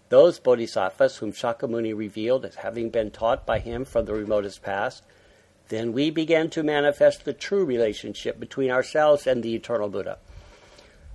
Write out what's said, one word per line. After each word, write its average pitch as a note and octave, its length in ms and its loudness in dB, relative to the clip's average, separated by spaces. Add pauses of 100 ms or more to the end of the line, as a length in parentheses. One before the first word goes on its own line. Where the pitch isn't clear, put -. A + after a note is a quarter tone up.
those C#3+ 320 8
bodhisattvas A#2 760 0
whom G#2+ 140 -8
Shakyamuni A#2 680 -4
revealed A2 480 -2
as - 100 -14
having A2+ 340 -6
been A2 220 -2
taught - 340 -2
by A2 140 0
him A#2 240 -6
from A2+ 220 -2
the G#2 80 -6
remotest G#2 480 -2
past, G2 420 -6 (680)
then A2+ 240 -4
we D3 180 0
begin D#3+ 400 2
to E3 120 -4
manifest D3 600 2
the C#3+ 80 -4
true G3 320 -2
relationship A2+ 720 -2
between B2+ 320 -2
ourselves D3 540 4
and B2+ 160 2
the A2+ 140 -4
eternal G#2+ 340 -2
Buddha. F#2+ 280 -6 (960)